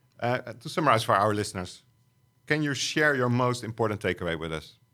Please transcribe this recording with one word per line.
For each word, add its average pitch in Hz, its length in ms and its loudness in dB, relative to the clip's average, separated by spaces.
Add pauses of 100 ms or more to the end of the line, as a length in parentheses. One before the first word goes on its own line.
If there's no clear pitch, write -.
(200)
Uh, 120 180 -2 (240)
to - 60 -12
summarize 131 360 4
for 117 100 4
our 104 200 4
listeners, 98 480 -6 (640)
can 156 160 0
you 147 120 -2
share 151 420 0
your 123 120 2
most 123 360 0
important 110 360 -2
takeaway 87 380 -2
with 80 140 -6
us - 260 -10 (160)